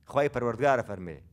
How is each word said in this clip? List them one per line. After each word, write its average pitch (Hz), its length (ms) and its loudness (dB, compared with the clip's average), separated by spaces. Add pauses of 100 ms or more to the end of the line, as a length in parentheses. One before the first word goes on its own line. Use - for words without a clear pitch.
خوای 143 240 2
پەروەردگارە 123 600 2
فەرمێ. 87 300 -10 (140)